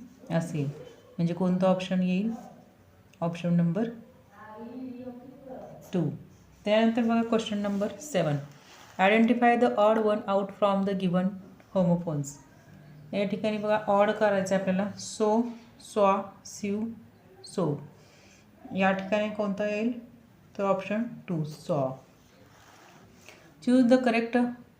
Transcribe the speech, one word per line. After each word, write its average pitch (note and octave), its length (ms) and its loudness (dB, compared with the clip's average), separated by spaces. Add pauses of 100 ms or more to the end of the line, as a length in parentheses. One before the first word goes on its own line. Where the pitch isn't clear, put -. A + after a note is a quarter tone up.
(360)
असेल, D#3 300 -2 (520)
म्हणजे E3+ 160 0
कोणतं F3+ 340 2
ऑप्शन F#3 360 2
येईल, F#3 260 0 (920)
ऑप्शन E3+ 320 -2
नंबर E3+ 360 2 (2000)
टू. F3 100 0 (600)
त्यानंतर A3+ 380 2
बघा A3+ 200 2
क्वेश्चन A3 340 -2
नंबर G3+ 440 -4
सेवन, D#3 360 -2 (640)
identify A3+ 580 4
the A#3 220 2
odd A3 260 4
one G#3 240 0
out G3 320 0
from G3 260 2
the F#3+ 140 -2
given F#3 340 0 (400)
homophones. E3+ 600 0 (760)
या G3 120 0
ठिकाणी G#3+ 320 -2
बघा G#3+ 300 0
ऑड G#3 240 4
करायचं G3+ 440 2
आहे F#3+ 60 0
आपल्याला, F#3+ 380 0
सो, A3 420 0 (520)
स्वा, G3+ 280 4 (240)
स्यू, G3+ 360 -6 (640)
सो. - 180 -4 (1120)
या F#3+ 160 4
ठिकाणी G#3 380 -2
कोणता G#3 380 -4
येईल, G#3+ 240 -2 (640)
तर G3+ 60 -2
ऑप्शन G3 400 -2 (240)
टू, D#3+ 160 -4
सॉ. D3+ 360 -4 (1800)
Choose B3 260 6
the B3+ 140 8
correct A#3 340 2 (420)